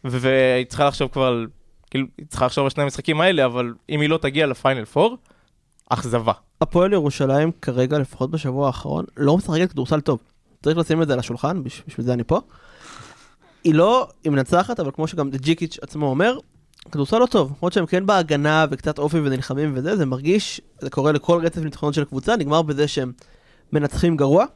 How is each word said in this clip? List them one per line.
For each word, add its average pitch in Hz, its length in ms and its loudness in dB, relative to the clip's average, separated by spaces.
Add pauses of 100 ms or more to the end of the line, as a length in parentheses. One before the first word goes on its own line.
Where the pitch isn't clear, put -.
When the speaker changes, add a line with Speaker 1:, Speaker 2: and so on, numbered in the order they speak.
Speaker 1:
והיא 127 600 2
צריכה 143 220 -2
לחשוב 135 240 -2
כבר 135 120 -2
על, 117 240 0 (440)
כאילו, 135 140 -2 (120)
היא 147 120 -18
צריכה - 160 -2
לחשוב 139 180 0
על 139 60 0
שני 143 140 -4
המשחקים 151 380 -2
האלה, 170 240 4
אבל 120 280 -2 (160)
אם 151 120 -2
היא 151 80 2
לא 160 80 2
תגיע 147 300 0
לפיינל 131 380 -2
פור, 226 320 0 (720)
אכזבה. 117 440 0 (280)
Speaker 2:
הפועל 180 320 2
ירושלים 147 580 2 (100)
כרגע, 131 380 0
לפחות 135 320 -4
בשבוע 139 360 -2
האחרון, 139 380 -4 (120)
לא 147 200 4
משחקת 175 340 0
כדורסל 143 300 -2
טוב. 135 180 0 (440)
צריך 156 140 2
לשים 160 240 2
את 156 60 2
זה 139 60 0
על 123 60 0
השולחן, 139 440 -4
בש-, - 240 -12
בשביל - 180 -8
זה 123 80 0
אני 120 100 -2
פה. 180 160 0 (1200)
היא 160 120 4
לא, 214 320 4 (160)
היא 156 80 0
מנצחת, 175 480 0
אבל 139 120 -4
כמו 156 160 -4
שגם 147 220 -4
ג'יקיץ' 156 520 -2
עצמו 151 280 -6
אומר, 202 280 2 (540)
כדורסל 147 280 0
לא 254 60 6
טוב. 147 320 2
למרות 175 160 -2
שהם 180 120 2
כן 185 200 -2
בהגנה 156 680 2
וקצת 151 280 -4
אופי 151 200 0
ונלחמים 139 560 -2
וזה, 156 200 -2
זה 170 100 2
מרגיש, 139 560 -2 (180)
זה - 100 -8
קורה 147 220 0
לכל 170 340 2
רצף 165 160 -2
ניצחונות 147 320 -4
של 151 120 0
קבוצה, 139 300 -2
נגמר 156 260 2
בזה 147 260 0
שהם 131 240 -4 (640)
מנצחים 151 440 0
גרוע 143 280 4 (100)